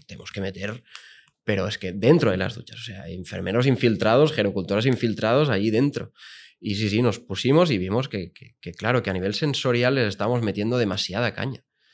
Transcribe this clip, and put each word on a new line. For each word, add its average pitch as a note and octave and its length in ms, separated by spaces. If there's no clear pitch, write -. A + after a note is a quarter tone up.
tenemos - 260
que G2 80
meter, G2 420
pero G2 240
es G2+ 100
que F#2 140
dentro A#2 400
de F2+ 40
las F#2 180
duchas, - 260
o A2+ 40
sea, F#2+ 240
enfermeros F#2 580
infiltrados, A#2+ 680
gerocultoras G2+ 540
infiltrados A#2+ 640
allí G#2+ 220
dentro". C3 420
Y G#2 140
sí, G#2 160
sí, G#2+ 120
nos A2+ 160
pusimos D3 520
y A2 80
vimos G2+ 300
que, F#2+ 240
que, - 280
que, F2+ 120
claro, A2+ 300
que - 80
a F#2+ 40
nivel F#2+ 200
sensorial B2+ 600
les B2 140
estábamos A#2 340
metiendo G#2 340
demasiada G#2 560
caña. B2+ 320